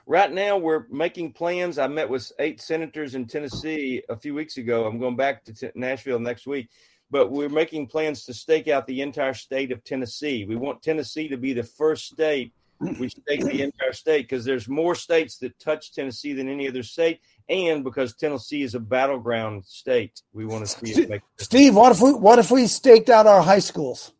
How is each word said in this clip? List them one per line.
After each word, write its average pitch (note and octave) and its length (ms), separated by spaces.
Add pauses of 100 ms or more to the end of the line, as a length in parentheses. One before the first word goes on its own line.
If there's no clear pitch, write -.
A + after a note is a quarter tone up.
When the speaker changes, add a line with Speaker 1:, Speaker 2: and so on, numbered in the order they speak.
Speaker 1:
Right E3 240
now, G3 280
we're D#3+ 320
making D#3+ 420
plans. F3 460
I C#3 80
met C#3+ 240
with B2+ 280
eight D3+ 220
senators D#3 540
in C3 120
Tennessee D3 840
a A#2 60
few C#3+ 180
weeks D#3 240
ago. A#2 280
I'm A2 120
going B2 180
back C3+ 280
to A2 100
T-, A2 200
Nashville B2+ 440
next A#2+ 280
week, C3+ 220 (420)
but C3 200
we're C#3+ 180
making D#3 380
plans D3+ 400
to B2+ 80
stake D#3 340
out C#3 180
the C3 140
entire C#3 340
state C3+ 380
of A2 120
Tennessee. C3 600
We G#2+ 120
want B2+ 260
Tennessee D#3 460
to C#3 100
be C3+ 160
the A#2 100
first D#3 440
state D3 440 (440)
we B2 120
stake - 360
the C3+ 180
entire C3+ 300
state, D3 360
'cause B2+ 160
there's B2+ 240
more D#3+ 260
states E3 440
that B2 200
touch - 340
Tennessee C#3 400
than C3 160
any C#3 200
other B2+ 160
state, E3 360 (280)
and E3 340
because C3 320
Tennessee D3 480
is B2 140
a - 40
battleground A2+ 840
state, - 560 (100)
we A2 140
wanna A2 220
see A2+ 220
it G#2+ 40
Speaker 2:
St-, D#4 140
Speaker 1:
make G#2 140 (160)
Speaker 2:
Steve, C4 360
what A#3 160
if F#3+ 100
we, C4 120
what A#3 260
if A3+ 140
we B3 160
staked - 420
out A3 160
our G3+ 160
high F#3+ 160
schools? - 600